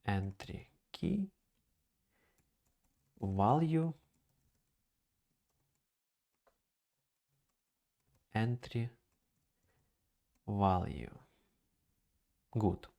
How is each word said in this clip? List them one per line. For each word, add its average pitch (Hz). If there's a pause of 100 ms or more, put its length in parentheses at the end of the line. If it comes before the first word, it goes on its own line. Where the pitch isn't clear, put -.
entry 98 (240)
key 190 (1900)
value 151 (4000)
entry 117 (1600)
value. 95 (1400)
Good. 107